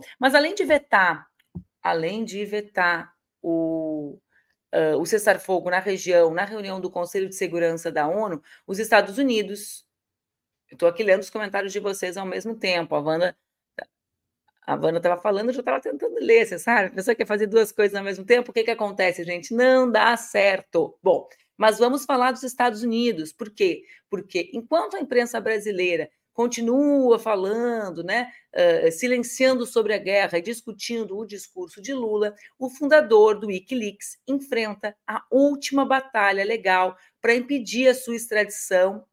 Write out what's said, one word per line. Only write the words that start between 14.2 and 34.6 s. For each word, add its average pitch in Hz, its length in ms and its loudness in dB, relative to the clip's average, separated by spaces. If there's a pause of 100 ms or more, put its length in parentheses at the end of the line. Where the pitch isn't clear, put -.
a 147 80 -4
Wanda 160 260 0
tava 175 180 0
falando, 208 300 -2
eu 247 60 -2
já 247 80 -6
tava 262 180 -2
tentando 453 360 -6
ler, 226 300 4
você 175 120 -10
sabe? 214 300 0
A - 40 -12
pessoa 208 220 -2
quer - 120 -4
fazer 214 200 -2
duas 220 260 2
coisas 202 240 0
ao 196 80 -6
mesmo 190 220 -8
tempo, 247 240 4
o - 20 -16
que 226 100 0
que 226 80 0
acontece, 196 540 -2
gente? 175 300 -8
Não 254 360 4
dá 220 280 4
certo. 190 840 0
Bom, 180 240 2 (300)
mas 208 220 4
vamos 254 260 2
falar 254 280 2
dos 233 100 -10
Estados 240 400 -2
Unidos. 226 500 -2
Por 208 160 -12
quê? 180 360 -2 (260)
Porque 180 420 -6
enquanto 339 440 -4
a 370 40 -8
imprensa 240 400 -2
brasileira 196 720 -2 (280)
continua 240 800 2
falando, 214 840 -4
né, 240 260 -4 (220)
eh, 165 400 4
silenciando 247 720 0
sobre 220 260 0
a 202 60 0
guerra 190 400 0
e - 20 0
discutindo 220 800 -8
o 220 80 -10
discurso 185 560 -16
de 247 100 -10
Lula, 214 400 -2 (240)
o 262 140 -6
fundador 220 680 6
do 214 80 -6
Wikileaks 202 760 -6
enfrenta 226 800 -4